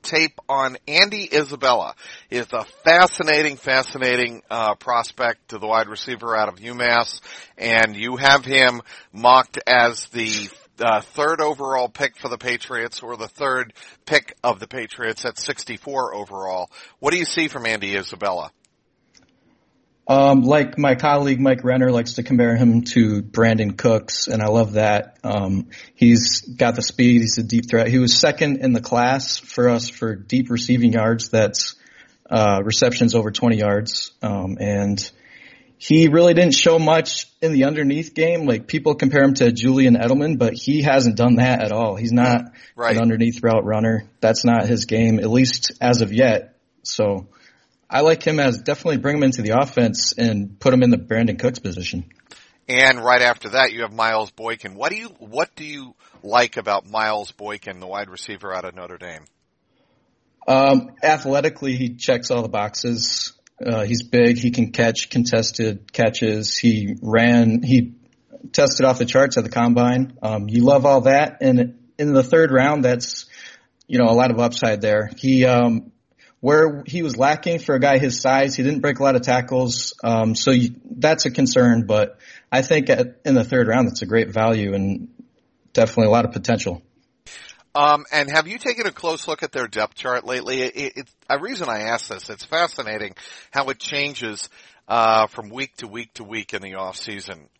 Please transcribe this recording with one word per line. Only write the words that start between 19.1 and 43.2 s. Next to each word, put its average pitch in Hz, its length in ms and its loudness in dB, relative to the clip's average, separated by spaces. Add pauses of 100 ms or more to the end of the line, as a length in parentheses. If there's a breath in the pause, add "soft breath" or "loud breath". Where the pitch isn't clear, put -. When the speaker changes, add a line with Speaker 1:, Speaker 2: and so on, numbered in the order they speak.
Speaker 2:
Um, 139 340 6
like 139 360 2
my 143 180 2
colleague 139 440 0
Mike 131 240 2
Renner 127 280 2
likes 120 220 0
to 120 100 -6
compare 120 340 2
him 117 240 6
to 110 400 2
Brandon 110 560 0
Cooks, - 500 0
and 113 140 -4
I 107 60 -2
love 107 260 2
that. 104 500 0
Um, 98 440 -4 (280 loud breath)
he's 117 460 4
got 120 340 -2
the 120 60 -6
speed. 120 400 2
He's 113 160 -2
a 117 60 -2
deep 113 260 -2
threat. 113 180 2
He 123 120 2
was 123 200 2
second 147 380 0
in 131 160 0
the 113 80 0
class 123 560 -2
for - 320 -2
us 117 180 -2
for 110 280 -8
deep 120 340 -4
receiving 120 420 2
yards. 113 380 0
That's, - 460 0 (540 soft breath)
uh, 104 340 2
receptions 117 500 0
over 110 180 0
twenty 113 260 0
yards. 104 540 -2 (100)
Um, 98 380 -6
and 101 520 -2 (640 soft breath)
he 160 320 4
really 170 240 6
didn't 170 220 4
show 165 220 4
much 160 500 0 (140)
in 160 120 0
the 135 100 4
underneath 151 500 -2
game. 165 320 0
Like, 135 220 -2
people 151 280 -2
compare 139 280 2
him 139 120 4
to 123 160 4
Julian 127 440 4
Edelman, 135 420 0
but 117 160 0
he 143 280 -2
hasn't 135 340 4
done 120 200 4
that 123 280 2
at 107 80 -2
all. 107 240 -2
He's 117 160 -4
not 120 400 2 (240 loud breath)
Speaker 1:
Right. 117 200 0
Speaker 2:
an 113 60 0
underneath 117 400 0